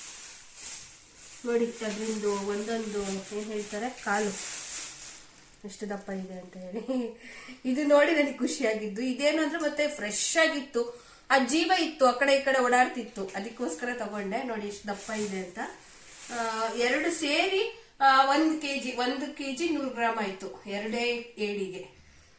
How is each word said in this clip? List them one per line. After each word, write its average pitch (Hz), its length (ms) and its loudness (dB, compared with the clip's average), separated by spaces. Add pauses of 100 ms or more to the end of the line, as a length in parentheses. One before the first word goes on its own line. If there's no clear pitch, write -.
(1500)
ನೋಡಿ, 233 200 2
ಅದ್ರದ್ದು 214 680 -2
ಒಂದೊಂದು 208 720 -2 (320)
ಏನ್ 214 160 -6
ಹೇಳ್ತಾರೆ, 208 380 -4
ಕಾಲು 208 720 -2 (1040)
ಎಷ್ಟು 202 240 -10
ದಪ್ಪ 196 200 -8
ಇದೆ 190 300 -8
ಅಂತ 180 180 -16
ಹೇಳಿ. 226 600 -4 (460)
ಇದು 254 180 2
ನೋಡಿ 294 280 8
ನನಗೆ 294 220 4
ಖುಷಿಯಾಗಿದ್ದು 220 680 0
ಇದೇನು 285 420 2
ಅಂದ್ರೆ, 311 180 -2
ಮತ್ತೆ 294 260 0
ಫ್ರೆಶ್ 285 640 2
ಆಗಿತ್ತು, 247 540 -4 (260)
ಆ 269 80 8
ಜೀವ 285 420 4
ಇತ್ತು, 277 260 2
ಆ 240 60 10
ಕಡೆ 269 220 4
ಈ 269 80 6
ಕಡೆ 262 220 4
ಓಡಾಡ್ತಿತ್ತು, 247 600 2
ಅದಕ್ಕೋಸ್ಕರ 233 640 -6 (100)
ತಗೊಂಡೆ. 208 440 -4
ನೋಡಿ 214 240 -4
ಎಷ್ಟು 202 200 -10
ದಪ್ಪ 202 240 -6
ಇದೆ 208 260 -4
ಅಂತ. 185 220 -8 (720)
ಆ, 226 420 -2
ಎರಡು 269 460 2
ಸೇರಿ, 381 640 2 (180)
ಆ, 269 240 8
ಒಂದ್ 294 360 4
ಕೆಜಿ, 262 300 -4
ಒಂದು 254 460 -2
ಕೆಜಿ 277 320 -2
ನೂರು 277 200 0
ಗ್ರಾಮ್ 226 280 0
ಆಯ್ತು 190 500 -6
ಎರಡೇ 233 720 -2
ಏಡಿಗೆ. 196 500 -4 (520)